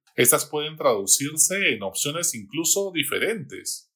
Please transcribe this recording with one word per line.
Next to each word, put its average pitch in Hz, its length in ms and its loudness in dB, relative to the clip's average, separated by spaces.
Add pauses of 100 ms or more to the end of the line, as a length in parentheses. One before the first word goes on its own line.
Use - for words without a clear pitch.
(140)
Estas 135 320 4
pueden 151 300 -6
traducirse 151 1000 2
en 104 80 -8
opciones 147 520 -4
incluso 165 580 -2
diferentes - 1040 -4